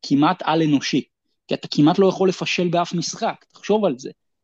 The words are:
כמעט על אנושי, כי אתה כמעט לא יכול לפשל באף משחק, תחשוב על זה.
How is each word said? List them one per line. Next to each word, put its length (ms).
כמעט 420
על 180
אנושי, 400
כי 60
אתה 160
כמעט 280
לא 80
יכול 220
לפשל 400
באף 260
משחק, 580
תחשוב 320
על 140
זה. 120